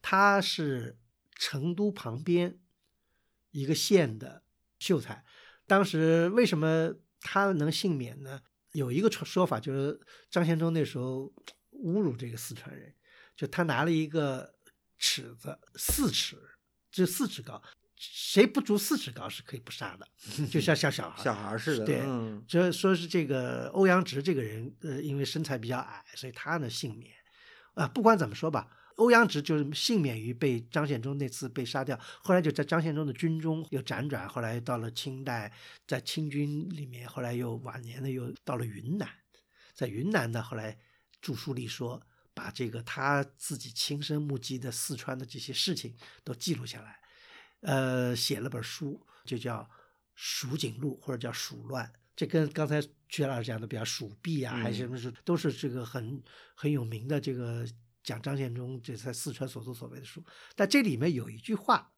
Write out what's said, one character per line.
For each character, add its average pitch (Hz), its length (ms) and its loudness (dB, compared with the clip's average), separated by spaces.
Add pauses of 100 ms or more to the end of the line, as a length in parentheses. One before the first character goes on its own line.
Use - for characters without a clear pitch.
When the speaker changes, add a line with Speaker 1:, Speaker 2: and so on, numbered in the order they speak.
Speaker 1:
他 196 380 8
是 139 580 -2 (380)
成 151 380 -2
都 202 180 2
旁 127 300 -6
边 175 360 2 (920)
一 139 140 -6
个 151 100 2
县 147 440 4
的 - 240 -14 (360)
秀 165 220 2
才。 - 240 -12 (420)
当 196 180 6
时 165 460 6
为 233 160 6
什 175 100 2
么 160 380 2 (260)
他 196 320 2
能 151 180 2
幸 175 240 0
免 131 280 -6
呢？ 135 180 -12 (320)
有 135 180 -2
一 139 100 2
个 214 100 6
传-， - 180 -6
说 185 160 4
法 113 160 0
就 135 120 -4
是 139 280 -2 (300)
张 170 160 4
献 165 120 4
忠 165 140 2
那 160 100 2
时 - 140 -2
候 131 340 -4 (420)
侮 208 280 0
辱 139 160 2
这 120 140 -8
个 117 60 -8
四 117 180 -10
川 - 200 -14
人， - 200 -18 (420)
就 143 100 -4
他 - 180 0
拿 143 200 4
了 170 80 4
一 156 140 2
个 143 480 -2 (440)
尺 - 360 -2
子， 139 240 -12 (160)
四 - 360 2
尺， - 260 -2 (540)
就 185 160 2
四 220 220 0
尺 - 140 -8
高， 117 200 -14 (340)
谁 - 480 4
不 - 160 4
足 208 160 2
四 202 200 0
尺 - 160 -6
高 - 160 -10
是 - 140 -10
可 - 140 -12
以 113 40 -12
不 - 100 -18
杀 92 260 -10
的， - 120 -20 (180)
Speaker 2:
<laughs> 143 240 -4
Speaker 1:
就 160 100 4
像 160 140 6
小 180 160 4
小 - 200 -6
孩 - 120 -14
Speaker 2:
小 123 100 2
孩 104 240 -4
似 135 220 0
的， 110 60 0
Speaker 1:
对， 127 160 2
Speaker 2:
嗯。 113 480 -4
Speaker 1:
就 175 240 4
说 190 220 4
是 170 120 -2
这 165 180 2
个 123 440 -2
欧 190 180 6
阳 185 180 8
直 135 180 -4
这 170 120 2
个 131 80 2
人， 113 380 -6
呃， 143 200 -4
因 143 160 -2
为 139 80 0
身 156 200 -2
材 139 120 -2
比 117 120 -6
较 127 100 -2
矮， - 260 -10 (120)
所 131 120 -10
以 117 40 -12
他 156 240 -4
呢 139 120 -2
幸 110 280 -6
免。 - 180 -18 (600)
啊， - 120 0
不 - 160 -2
管 220 160 10
怎 131 100 2
么 101 60 -8
说 160 160 -2
吧， 135 180 -2 (280)
欧 233 140 8
阳 233 160 12
直 151 140 2
就 156 160 2
是 147 160 2
幸 196 300 2
免 117 180 0
于 117 140 -4
被 120 260 2
张 147 260 0
献 135 140 0
忠 139 160 -4
那 139 120 -2
次 127 200 -8
被 123 160 -4
杀 131 200 -2
掉， 127 140 -2 (240)
后 190 120 4
来 180 80 8
就 156 80 4
在 143 140 0
张 165 180 2
献 156 120 0
忠 151 120 0
的 135 60 -2
军 160 260 0
中 160 320 -2
又 131 100 -2
辗 120 280 -4
转， 101 200 -4
后 120 140 -4
来 117 160 -2
到 120 200 -2
了 113 120 -4
清 131 320 -8
代， 113 300 -4 (340)
在 127 140 -2
清 156 280 -4
军 147 400 -2
里 151 160 -8
面， 123 240 -12
后 127 140 -8
来 120 100 -4
又 120 240 -2
晚 123 240 -10
年 120 220 -10
的 135 80 -2
又 127 240 -6 (100)
到 - 120 -2
了 120 100 -2
云 113 320 -4
南， - 100 -4 (640)
在 - 140 -4
云 120 240 -2
南 127 220 2
呢， 113 100 -2
后 117 140 -8
来 110 200 -6 (460)
著 - 100 -4
书 - 220 -4
立 123 120 -4
说， 113 360 -6 (320)
把 - 160 -8
这 123 180 -4
个 117 140 -6
他 139 420 2 (140)
自 - 180 -6
己 123 140 -12
亲 147 320 -2
身 147 180 0
目 143 160 -2
击 123 220 -6
的 123 140 -6
四 - 240 -4
川 131 200 -6
的 127 80 -8
这 120 140 -14
些 127 140 -10
事 180 220 0
情 117 200 -8 (300)
都 127 100 -6
记 170 200 -2
录 120 120 -6
下 113 160 -12
来， - 180 -20 (600)
呃， 127 540 0
写 110 260 -2
了 120 100 -4
本 117 120 -6
书， - 440 -8 (180)
就 123 140 -6
叫 113 240 -6 (520)
《蜀 - 420 -6
锦 113 220 -4
录》 131 280 -4
或 135 60 -4
者 123 40 -2
叫 117 160 -6
《蜀 117 360 -8
乱》， 123 180 -6 (300)
这 156 100 -2
跟 156 240 4
刚 151 160 -2
才 147 160 2 (260)
曲 147 160 0
老 135 140 -2
师 113 80 -4
讲 110 120 -4
的， 113 80 -6
比 113 100 -8
方 113 100 -4
蜀 110 340 -6
币 156 220 -2
啊， 120 160 -4
Speaker 2:
嗯。 - 20 -2
Speaker 1:
还 107 100 0
是 104 80 -2
什 123 80 -4
么 127 100 -6
是， 120 160 -6 (120)
都 175 120 2
是 156 160 0
这 - 160 -4
个 123 160 -4
很， 123 380 -8 (320)
很 147 160 -2
有 135 140 2
名 113 240 -6
的 147 120 2
这 135 140 -4
个 117 320 -4 (380)
讲 110 180 -6
张 139 140 -2
献 127 180 -2
忠 123 260 -6
这 123 160 -8
在 117 160 -8
四 131 200 -6
川 131 160 -6
所 117 140 -10
作 120 120 -10
所 120 140 -12
为 - 100 -14
的 127 60 -16
书。 160 200 -16 (300)
但 196 140 2
这 277 120 8
里 180 160 2
面 156 160 4
有 120 160 -2
一 110 80 -12
句 - 180 -4
话 - 420 0